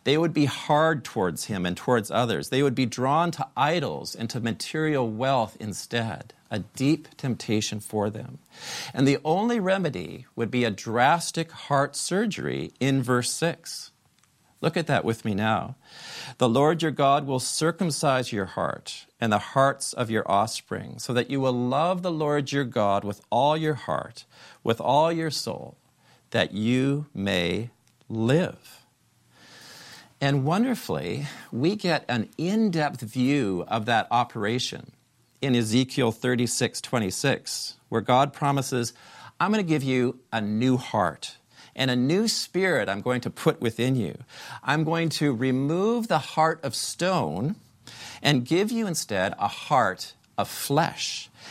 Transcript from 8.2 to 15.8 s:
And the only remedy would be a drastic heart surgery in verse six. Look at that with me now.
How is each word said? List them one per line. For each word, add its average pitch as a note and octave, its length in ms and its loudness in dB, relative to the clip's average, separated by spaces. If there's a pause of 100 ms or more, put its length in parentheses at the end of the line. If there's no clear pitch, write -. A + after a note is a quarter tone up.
And C#3 140 4
the C#3 180 4
only G#3+ 340 0
remedy F3+ 760 -2
would A#2 160 -2
be B2 120 2
a A#2 60 4
drastic C3+ 840 2
heart C#3+ 440 0
surgery D#2 840 -2
in C3+ 220 2
verse B2 300 2
six. - 560 -4 (760)
Look D#3 140 0
at E3 80 0
that B2+ 180 2
with - 220 -2
me A2 80 -2
now. G#2+ 420 0 (640)